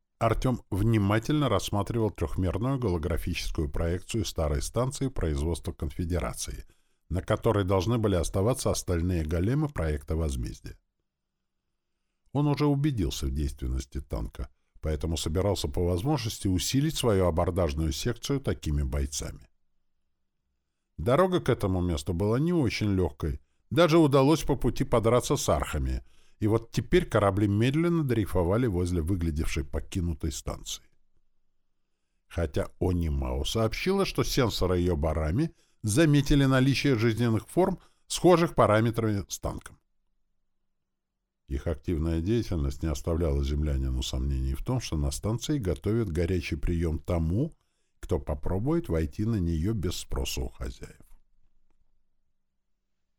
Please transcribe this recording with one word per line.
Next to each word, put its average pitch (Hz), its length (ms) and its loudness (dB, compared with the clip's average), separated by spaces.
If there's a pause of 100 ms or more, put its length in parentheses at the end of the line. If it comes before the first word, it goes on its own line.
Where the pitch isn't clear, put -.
(180)
Артем 120 520 0
внимательно 110 800 2
рассматривал 104 640 0
трехмерную 95 680 -2
голографическую 85 880 -2
проекцию 87 560 -2
старой 73 380 -2
станции 131 440 -4
производства 80 640 -2
Конфедерации, - 920 -6 (460)
на 80 120 -2
которой 107 420 2
должны 98 340 2
были 104 180 2
оставаться 98 560 0
остальные 87 520 0
големы 101 440 0
проекта 80 480 -4
возмездия. 67 600 -4 (1600)
Он 147 140 2
уже 147 180 2
убедился 139 600 0
в 67 40 -2
действенности 67 680 -4
танка, - 500 -8 (300)
поэтому 78 360 -4
собирался 90 520 -2
по 90 160 -2
возможности 107 640 -2
усилить 135 480 0
свою 98 300 2
абордажную 85 640 0
секцию - 480 -4
такими 76 420 -2
бойцами. 71 640 -6 (1500)
Дорога 180 420 2
к - 80 -10
этому 92 320 2
месту 87 320 -2
была 104 280 0
не 165 120 0
очень 110 400 0
легкой, 82 480 -2 (300)
даже 165 280 6
удалось 147 440 6
по 143 140 0
пути 135 260 0
подраться 120 540 2
с - 120 -4
архами, 69 560 0 (360)
и 107 80 2
вот 113 240 0
теперь 180 340 2
корабли 101 400 4
медленно 143 560 2
дрейфовали 110 640 0
возле 90 340 0
выглядевшей 82 640 -2
покинутой 82 680 -4
станции. - 520 -10 (1400)
Хотя 85 420 -4 (120)
Онимао 69 640 0
сообщила, 185 600 0
что - 200 -2
сенсоры 95 540 0
ее 87 180 2
барами 80 560 -2 (300)
заметили 143 640 4
наличие 131 500 4
жизненных 113 500 2
форм, 185 320 0 (300)
схожих 170 480 4
параметрами 110 720 4
с - 100 -10
танком. - 400 -10 (1700)
Их 71 180 -6
активная 82 540 -2
деятельность 85 640 -2
не 82 60 -2
оставляла 78 560 -2
землянину 67 580 -2
сомнений 65 520 -2
в - 100 -6
том, 127 160 -2
что - 160 -6
на 143 140 0
станции 120 480 -4
готовят 104 500 -2
горячий 85 480 -2
прием 82 420 0
тому, 90 540 0 (480)
кто - 180 -2
попробует 104 720 -2
войти 80 360 -2
на 113 120 0
нее 85 380 0
без 87 220 -2
спроса - 440 -4
у - 80 -4
хозяев. - 520 -12 (2250)